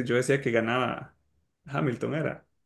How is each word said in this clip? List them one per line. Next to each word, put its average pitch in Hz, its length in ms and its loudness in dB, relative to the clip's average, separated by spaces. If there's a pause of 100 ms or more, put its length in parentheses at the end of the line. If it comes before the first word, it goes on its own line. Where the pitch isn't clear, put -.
yo 120 140 0
decía 127 260 2
que 127 80 0
ganaba 117 640 0 (500)
Hamilton, 131 480 -2
era. 151 320 -4 (200)